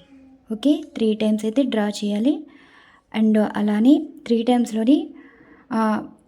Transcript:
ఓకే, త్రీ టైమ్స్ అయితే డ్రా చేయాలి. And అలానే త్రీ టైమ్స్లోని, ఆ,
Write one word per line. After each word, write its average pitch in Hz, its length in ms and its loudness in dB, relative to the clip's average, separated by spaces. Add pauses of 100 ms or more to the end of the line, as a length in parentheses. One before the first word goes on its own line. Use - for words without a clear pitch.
(540)
ఓకే, 302 280 0 (140)
త్రీ 220 180 0
టైమ్స్ 214 320 -2
అయితే 220 180 0
డ్రా 214 260 -2
చేయాలి. 208 540 -2 (760)
And 214 180 2
అలానే 214 680 2 (200)
త్రీ 233 180 0
టైమ్స్లోని, 240 640 2 (640)
ఆ, 220 300 -2 (240)